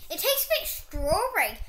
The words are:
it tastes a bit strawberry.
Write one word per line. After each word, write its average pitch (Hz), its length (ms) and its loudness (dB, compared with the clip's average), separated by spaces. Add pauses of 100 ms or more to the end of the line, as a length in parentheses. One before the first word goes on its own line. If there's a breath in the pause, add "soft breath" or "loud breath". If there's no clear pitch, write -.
(100)
it 330 80 -4
tastes 539 280 2
a 605 140 2
bit 622 80 -6
strawberry. 349 880 0 (100)